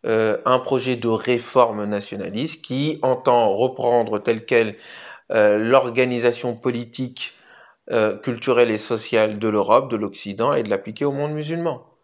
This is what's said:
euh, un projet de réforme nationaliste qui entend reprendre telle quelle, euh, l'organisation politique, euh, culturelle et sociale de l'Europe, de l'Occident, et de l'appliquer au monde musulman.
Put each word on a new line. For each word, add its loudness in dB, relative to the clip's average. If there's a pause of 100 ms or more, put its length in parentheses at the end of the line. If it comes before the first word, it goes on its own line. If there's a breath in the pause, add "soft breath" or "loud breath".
euh, 2
un 4
projet -2
de -4
réforme 2
nationaliste -6
qui -4
entend 2
reprendre 0
telle -2
quelle, 2 (560 loud breath)
euh, 4
l'organisation 2
politique, -8 (580 loud breath)
euh, 0
culturelle 2
et -2
sociale 0
de -4
l'Europe, 2
de -2
l'Occident, -4
et 0
de -6
l'appliquer -4
au 0
monde -6
musulman. -6 (180)